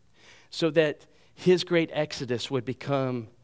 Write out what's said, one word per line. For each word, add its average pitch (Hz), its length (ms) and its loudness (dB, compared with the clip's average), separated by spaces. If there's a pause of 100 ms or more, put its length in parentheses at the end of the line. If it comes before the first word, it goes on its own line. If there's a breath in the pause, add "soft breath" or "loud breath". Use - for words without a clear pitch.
(520 soft breath)
so 165 200 0
that 151 360 2 (260 soft breath)
his 175 300 4
great 165 280 0
exodus 135 600 -4
would 127 140 -2
become 127 640 -4 (140)